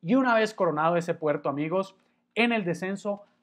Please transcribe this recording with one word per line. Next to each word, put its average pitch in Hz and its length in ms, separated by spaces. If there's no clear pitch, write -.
y 170 120
una 254 200
vez 214 180
coronado 165 460
ese 170 160
puerto, 147 340
amigos, 160 480
en 233 180
el 220 120
descenso 196 600